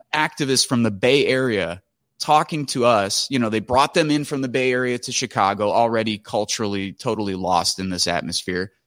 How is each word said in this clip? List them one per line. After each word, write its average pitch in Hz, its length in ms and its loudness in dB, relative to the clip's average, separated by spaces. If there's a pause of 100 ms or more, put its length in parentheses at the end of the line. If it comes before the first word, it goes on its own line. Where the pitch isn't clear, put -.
(140)
activists 151 520 0
from 120 160 2
the 113 80 2
Bay 123 360 2
Area 104 560 0 (360)
talking 151 480 0
to 120 200 0
us. 101 440 2
You 139 80 0
know, 113 120 0
they 110 100 0
brought 127 340 2
them 160 160 2
in 147 140 0
from 139 160 -6
the 135 80 -4
Bay 127 240 0
Area 123 260 -2
to 123 140 -10
Chicago, 104 580 0
already 113 480 2
culturally 101 760 -4
totally 104 420 -4
lost 90 440 0
in 95 120 -4
this 90 160 -4
atmosphere. 90 640 -4 (140)